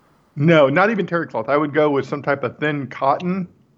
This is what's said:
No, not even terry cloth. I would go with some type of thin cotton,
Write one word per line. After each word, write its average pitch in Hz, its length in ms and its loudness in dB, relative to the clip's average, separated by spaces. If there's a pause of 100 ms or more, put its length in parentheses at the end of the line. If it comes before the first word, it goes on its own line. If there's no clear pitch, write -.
(340)
No, 151 340 6
not 185 220 4
even 202 160 -2
terry 165 220 -4
cloth. 113 200 -6
I 139 80 2
would 151 160 -2
go 151 180 2
with 135 160 -2
some 143 160 -8
type 139 220 -2
of - 140 -6
thin 147 300 -4
cotton, 175 600 -4 (300)